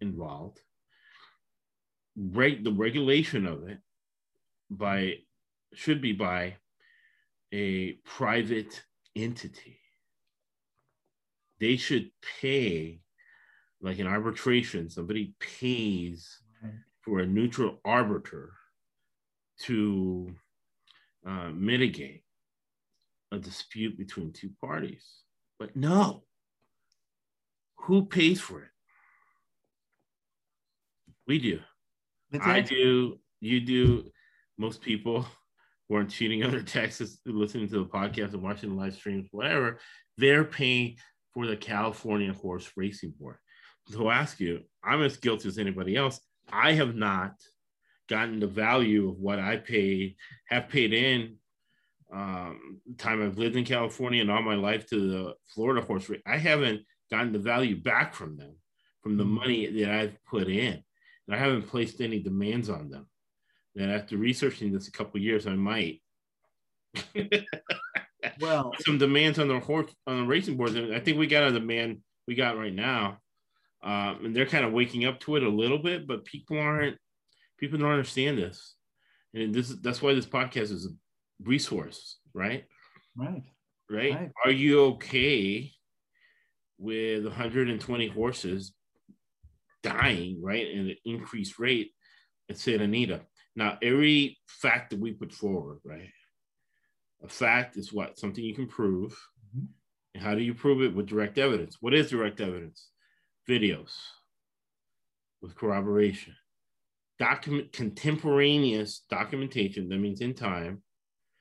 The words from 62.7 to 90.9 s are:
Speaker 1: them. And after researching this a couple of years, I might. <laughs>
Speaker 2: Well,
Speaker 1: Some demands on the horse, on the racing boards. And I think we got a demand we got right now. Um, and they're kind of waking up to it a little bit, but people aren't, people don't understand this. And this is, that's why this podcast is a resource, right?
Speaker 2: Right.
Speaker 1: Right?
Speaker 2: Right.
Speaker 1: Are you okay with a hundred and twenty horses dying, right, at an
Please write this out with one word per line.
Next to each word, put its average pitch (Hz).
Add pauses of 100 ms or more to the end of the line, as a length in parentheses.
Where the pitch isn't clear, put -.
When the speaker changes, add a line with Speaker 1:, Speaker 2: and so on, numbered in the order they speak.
Speaker 1:
them. - (680)
And 98
after 104
researching 120
this 98
a -
couple -
of 98
years, 107
I 98
might. 98 (920)
<laughs> - (920)
Speaker 2:
Well, 151
Speaker 1:
Some 151
demands 143
on 147
the 127
horse, 151 (120)
on 127
the 120
racing 135
boards. 117
And 117
I 117
think 151
we 156
got 147
a 127
demand 117 (280)
we 123
got 120
right 104
now. 107 (640)
Um, 101
and 113
they're 131
kind 139
of 113
waking 120
up 127
to 151
it 139
a 120
little 117
bit, 165
but 120
people 151
aren't, 151 (640)
people 151
don't 147
understand 135
this. - (580)
And 110
this 123
is, 101
that's 123
why 139
this 127
podcast 123
is 90
a -
resource, 113 (140)
right? 110 (500)
Speaker 2:
Right. 139 (480)
Speaker 1:
Right? 123
Speaker 2:
Right. 160 (140)
Speaker 1:
Are 131
you 143
okay 131 (1080)
with 110
a 107
hundred 120
and 113
twenty 117
horses 98 (1120)
dying, 95
right, 104
at 76
an 95